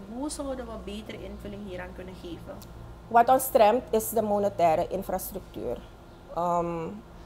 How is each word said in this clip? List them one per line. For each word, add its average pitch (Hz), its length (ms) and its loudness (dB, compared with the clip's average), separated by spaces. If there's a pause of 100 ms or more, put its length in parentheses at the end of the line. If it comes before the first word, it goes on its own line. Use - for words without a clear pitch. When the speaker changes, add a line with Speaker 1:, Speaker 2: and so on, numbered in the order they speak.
(140)
Speaker 1:
Hoe 285 160 -4
zouden 262 360 -6
we 226 60 -10 (120)
betere 208 400 -10
invulling 202 440 -10
hieraan 180 260 -10
kunnen 185 200 -12
geven? 170 420 -12 (520)
Speaker 2:
Wat 233 200 8
ons 262 240 6
remt 233 380 8
is 220 200 2
de 220 120 2
monetaire 202 680 2
infrastructuur. 180 920 -6 (540)
Ehm, 170 540 0 (380)